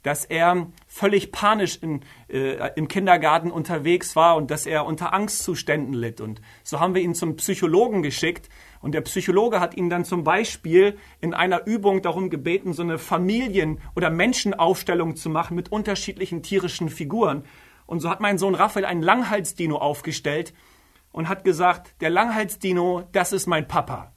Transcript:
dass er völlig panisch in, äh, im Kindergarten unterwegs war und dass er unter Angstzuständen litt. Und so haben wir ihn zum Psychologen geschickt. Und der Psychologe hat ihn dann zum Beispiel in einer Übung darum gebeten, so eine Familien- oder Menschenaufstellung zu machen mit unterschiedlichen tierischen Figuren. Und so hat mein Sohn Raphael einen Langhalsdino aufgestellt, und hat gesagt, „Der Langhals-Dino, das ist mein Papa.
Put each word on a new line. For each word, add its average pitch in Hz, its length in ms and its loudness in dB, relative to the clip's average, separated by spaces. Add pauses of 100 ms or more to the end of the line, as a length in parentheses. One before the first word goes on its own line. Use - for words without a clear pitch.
dass 147 220 -4
er 170 420 2 (180)
völlig 202 460 0
panisch 208 460 0
in, 151 240 -4 (260)
äh, 135 480 -2
im 156 120 -2
Kindergarten 170 640 2
unterwegs 165 680 -2
war 165 200 6
und 147 160 -2
dass 151 160 -4
er 151 180 0
unter 156 280 -4
Angstzuständen 156 800 -2
litt. 117 280 -6
Und 110 180 -10 (240)
so - 160 -8
haben 180 140 2
wir 185 80 2
ihn 170 140 0
zum 160 220 -2
Psychologen 190 640 2
geschickt. 160 440 -4 (320)
Und 151 120 -6
der 151 100 0
Psychologe 196 580 2
hat 175 160 -2
ihn 175 140 0
dann 175 160 0
zum 175 180 -4
Beispiel 190 760 4 (200)
in 165 140 -4
einer 180 320 2
Übung 202 380 2
darum 180 260 -2
gebeten, 170 440 -2
so 160 100 -4
eine 165 160 -2
Familien- 185 800 0 (160)
oder 165 160 2
Menschenaufstellung 175 1040 0
zu 160 160 -6
machen 170 240 -2
mit 175 160 -6
unterschiedlichen 190 720 -4
tierischen 180 460 -2
Figuren. 147 540 -2 (440)
Und 170 140 -4
so 170 80 -4
hat 190 100 -4
mein 202 180 0
Sohn 190 160 2
Raphael 190 320 2
einen 175 160 -2
Langhalsdino 185 760 0
aufgestellt, 147 760 -4 (580)
und 160 180 -6
hat 190 140 -6
gesagt, 175 580 2
„Der 160 80 0
Langhals-Dino, 180 1000 0
das 185 220 0
ist 190 140 -2
mein 156 200 0
Papa. 165 500 -4